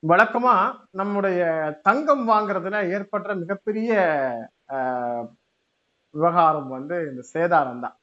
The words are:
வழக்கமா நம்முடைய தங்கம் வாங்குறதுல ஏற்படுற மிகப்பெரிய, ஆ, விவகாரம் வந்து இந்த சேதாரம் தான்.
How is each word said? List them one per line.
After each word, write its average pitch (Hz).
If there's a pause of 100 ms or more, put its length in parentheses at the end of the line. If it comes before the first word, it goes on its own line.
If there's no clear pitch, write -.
வழக்கமா 226 (160)
நம்முடைய 180
தங்கம் 269
வாங்குறதுல 202 (100)
ஏற்படுற 196
மிகப்பெரிய, 208 (800)
ஆ, 131 (1040)
விவகாரம் 156
வந்து 147
இந்த 127 (100)
சேதாரம் 151
தான். 123